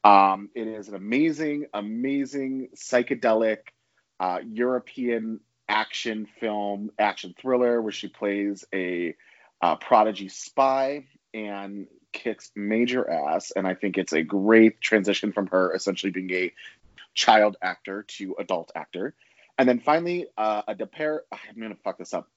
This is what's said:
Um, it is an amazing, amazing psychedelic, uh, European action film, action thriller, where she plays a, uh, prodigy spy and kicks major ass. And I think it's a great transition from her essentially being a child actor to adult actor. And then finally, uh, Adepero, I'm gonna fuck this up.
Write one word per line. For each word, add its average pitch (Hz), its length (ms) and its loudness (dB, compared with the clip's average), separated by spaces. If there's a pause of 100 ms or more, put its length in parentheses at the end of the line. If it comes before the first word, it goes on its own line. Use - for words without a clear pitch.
Um, 98 520 8
it 113 120 -6
is 107 220 -10
an 101 60 -12
amazing, 147 760 -2
amazing 131 1000 -6
psychedelic, 113 840 0 (600)
uh, 90 260 -2
European 117 960 -4 (300)
action 107 580 -4 (120)
film, 104 600 -4
action 98 380 -2
thriller, 123 440 0
where 107 120 -6
she - 160 -12
plays 101 640 -4
a, 90 420 -4 (460)
uh, 80 160 2
prodigy 107 500 2
spy 135 760 -2 (280)
and 101 540 -10 (240)
kicks - 440 -8
major 117 540 0
ass. 78 460 -2
And 95 100 -2
I 92 80 0
think 95 240 -4
it's 92 140 -4
a 80 100 2
great 107 600 6
transition 104 500 0
from 98 160 -2
her 92 260 2
essentially 95 380 -4
being 92 200 -6
a 92 200 -2 (640)
child 107 480 6
actor 95 420 -8
to 95 340 -10
adult 87 380 -6
actor. 90 380 -8 (440)
And 127 120 6
then 120 100 2
finally, 170 480 0 (100)
uh, 107 260 0
Adepero, 131 560 -6 (120)
I'm 107 300 -16
gonna 107 140 -10
fuck - 220 -8
this 92 160 -12
up. 87 240 -8